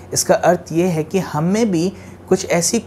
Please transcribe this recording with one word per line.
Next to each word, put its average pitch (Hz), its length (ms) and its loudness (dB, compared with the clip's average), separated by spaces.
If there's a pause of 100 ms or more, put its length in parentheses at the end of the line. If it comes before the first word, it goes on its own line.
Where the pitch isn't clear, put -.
(120)
इसका 165 220 2
अर्थ 175 380 2
ये 175 140 2
है 160 180 0
कि 190 140 -2
हम 156 260 -2
में 208 260 2
भी 175 220 0 (360)
कुछ - 220 2
ऐसी 175 360 0